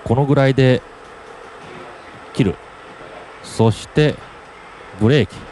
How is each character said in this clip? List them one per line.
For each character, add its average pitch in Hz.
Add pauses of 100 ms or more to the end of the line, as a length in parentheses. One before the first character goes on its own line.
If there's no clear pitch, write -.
こ 113
の 143
ぐ 139
ら 139
い 135
で 131 (1500)
切 123
る。 90 (880)
そ -
し -
て、 151 (840)
ブ 107
レ 135
ー 101
キ。 - (160)